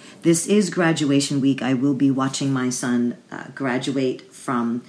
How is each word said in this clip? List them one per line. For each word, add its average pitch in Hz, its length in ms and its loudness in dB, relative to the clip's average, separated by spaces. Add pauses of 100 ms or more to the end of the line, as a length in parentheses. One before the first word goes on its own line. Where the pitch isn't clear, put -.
(220)
This 165 260 2
is 202 220 4
graduation 147 720 2
week. 135 200 2
I 127 120 -2
will 135 200 2
be 135 160 2
watching 135 440 0
my 127 160 -2
son, 120 480 0 (120)
uh, - 240 -14
graduate 131 800 -4
from 120 560 -4